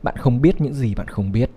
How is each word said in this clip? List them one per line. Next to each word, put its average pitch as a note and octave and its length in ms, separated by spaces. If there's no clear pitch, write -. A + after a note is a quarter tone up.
Bạn - 140
không B2 240
biết E3+ 200
những C#3+ 140
gì A#2+ 200
bạn F#2 140
không G2 240
biết. A2+ 240